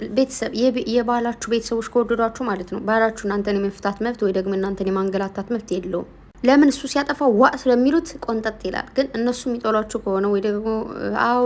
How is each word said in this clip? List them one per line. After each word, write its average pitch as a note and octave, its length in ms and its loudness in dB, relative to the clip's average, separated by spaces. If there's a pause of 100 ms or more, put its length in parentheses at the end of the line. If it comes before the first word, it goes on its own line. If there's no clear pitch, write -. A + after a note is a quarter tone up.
(120)
ቤተሰብ A3 440 0
የቤ-፣ A#3+ 340 0
የባላችሁ A#3 600 0
ቤተሰቦች A3+ 400 -2
ከወደዷችሁ A#3 560 0
ማለት F#3 260 -4
ነው - 120 -6
ባላችሁ A3 420 0
እናንተን G3+ 340 0
የመፍታት G3+ 400 -4
መብት A#3+ 240 -2
ወይ F#3+ 100 0
ደግሞ F#3+ 200 -2
እናንተን F#3+ 360 -2
የማንገላታት G3 600 -2
መብት A3+ 220 -4
የለውም። F3+ 380 -4 (340)
ለምን C#4+ 260 6
እሱ - 160 -2
ሲያጠፋ C#4+ 360 -2 (100)
ዋ A#3 220 6
ስለሚሉት C4+ 560 2 (120)
ቆንጠጥ A3 400 -4
ይላል። - 300 -4
ግን C4+ 200 0
እነሱ A#3+ 300 -2
የሚጠሏችሁ A3 580 0
ከሆነ G3 280 0
ወይ G3+ 140 2
ደግሞ G#3 260 -2 (520)
"አዎ A#3+ 260 4